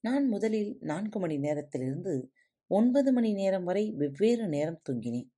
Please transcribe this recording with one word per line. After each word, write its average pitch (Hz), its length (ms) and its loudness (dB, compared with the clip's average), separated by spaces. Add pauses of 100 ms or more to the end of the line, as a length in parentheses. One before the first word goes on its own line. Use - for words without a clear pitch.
நான் 269 240 0
முதலில் 214 520 0
நான்கு 202 400 -4
மணி 160 180 -2
நேரத்திலிருந்து 143 920 -4 (360)
ஒன்பது 254 460 4
மணி 226 200 2
நேரம் 190 300 0
வரை 202 280 0
வெவ்வேறு 202 560 0
நேரம் 156 420 -2
தூங்கினேன். 120 480 -4